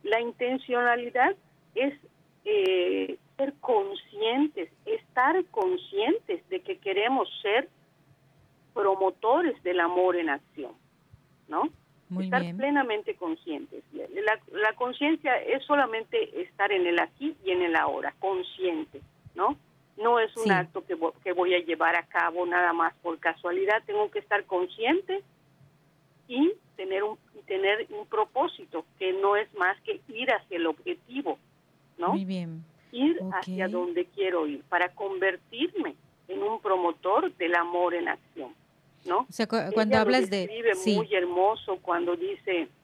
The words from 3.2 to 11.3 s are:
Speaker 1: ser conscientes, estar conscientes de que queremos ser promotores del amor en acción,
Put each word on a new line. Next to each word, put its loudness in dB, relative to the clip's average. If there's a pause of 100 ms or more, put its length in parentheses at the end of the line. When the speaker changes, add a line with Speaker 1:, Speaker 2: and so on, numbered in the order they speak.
Speaker 1:
ser -2
conscientes, 0 (160)
estar 0
conscientes -2
de -4
que -8
queremos 0 (140)
ser 0 (1040)
promotores 2
del 0
amor 4
en 0
acción, -8 (760)